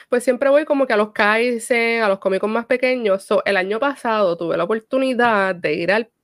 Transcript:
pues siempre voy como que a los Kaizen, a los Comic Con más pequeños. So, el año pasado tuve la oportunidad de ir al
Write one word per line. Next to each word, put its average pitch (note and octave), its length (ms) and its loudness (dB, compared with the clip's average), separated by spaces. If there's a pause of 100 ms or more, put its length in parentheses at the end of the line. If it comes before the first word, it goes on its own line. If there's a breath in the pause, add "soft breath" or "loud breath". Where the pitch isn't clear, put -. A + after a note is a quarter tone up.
pues B3 160 0
siempre C4 260 0
voy D4 160 4
como C#4 200 0
que B3+ 80 -2
a G#3+ 40 2
los G#3 160 0
Kaizen, A3+ 880 0
a G#3+ 60 0
los G3 100 0
Comic F#3+ 220 -2
Con G#3 100 -2
más A3+ 160 -4
pequeños. B3 560 0
So, G3+ 220 0
el G3 120 0
año G3 220 -2
pasado A3 580 0
tuve E3+ 180 -2
la F3 100 0
oportunidad A3 880 0
de E3 180 -4
ir E3+ 180 -2
al A3 200 0 (120)